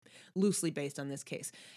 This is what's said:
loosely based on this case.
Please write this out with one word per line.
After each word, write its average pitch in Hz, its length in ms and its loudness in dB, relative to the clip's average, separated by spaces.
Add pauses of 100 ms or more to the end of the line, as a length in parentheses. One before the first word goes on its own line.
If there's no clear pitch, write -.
(340)
loosely 185 360 4
based 143 280 -2
on 139 120 -4
this 139 120 -6
case. - 300 -8 (240)